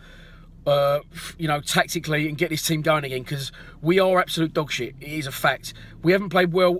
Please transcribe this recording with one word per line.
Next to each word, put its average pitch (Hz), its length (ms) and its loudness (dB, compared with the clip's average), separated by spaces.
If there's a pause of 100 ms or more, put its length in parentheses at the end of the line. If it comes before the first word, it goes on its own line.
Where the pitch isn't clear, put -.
(640)
uh, 143 340 4 (120)
f-, - 260 -14
you 165 100 -4
know, 147 120 0
tactically 156 720 -2
and 151 80 -6
get 170 120 -2
this 156 160 -4
team 156 160 0
going 151 220 2
again, 131 220 -6
'cause 135 260 -6 (300)
we 180 180 4
are 185 200 4
absolute 165 340 -2
dog 151 180 -2
shit. 123 300 -6
It 143 80 -14
is 151 180 -6
a 135 40 -8
fact. - 420 -2 (280)
We 170 100 4
haven't 196 180 2
played 180 240 2
well 180 260 4